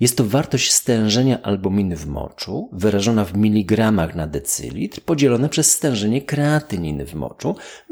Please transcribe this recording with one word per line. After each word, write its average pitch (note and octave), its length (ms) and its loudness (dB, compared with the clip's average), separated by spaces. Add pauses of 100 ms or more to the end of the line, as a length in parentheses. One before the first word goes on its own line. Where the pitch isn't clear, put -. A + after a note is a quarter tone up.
Jest A#2+ 160 2
to C3 80 4
wartość B2+ 480 0
stężenia A#2 680 2
albuminy F#2+ 540 0
w D2+ 100 -10
moczu, D2 640 -8
wyrażona G#2 520 2
w F2 120 -4
miligramach G#2+ 760 2
na D#2+ 120 -4
decylitr, - 760 -6
podzielone C3+ 480 2
przez - 220 0
stężenie A#2 520 0
kreatyniny D3 840 -2
w - 80 -12
moczu, D#2 420 -6 (360)